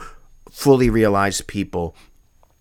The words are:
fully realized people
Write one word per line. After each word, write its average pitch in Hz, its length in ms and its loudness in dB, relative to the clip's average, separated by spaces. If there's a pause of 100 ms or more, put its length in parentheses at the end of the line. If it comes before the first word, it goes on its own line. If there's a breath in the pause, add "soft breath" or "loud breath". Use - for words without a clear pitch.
(500 loud breath)
fully 127 400 2
realized 101 560 0
people 90 480 -8 (680 soft breath)